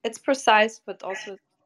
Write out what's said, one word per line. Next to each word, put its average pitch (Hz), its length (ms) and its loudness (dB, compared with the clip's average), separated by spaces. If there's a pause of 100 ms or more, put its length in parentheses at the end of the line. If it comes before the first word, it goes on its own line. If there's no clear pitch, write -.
it's 226 140 -6
precise, 226 680 2
but 190 160 -12
also 190 360 -10 (280)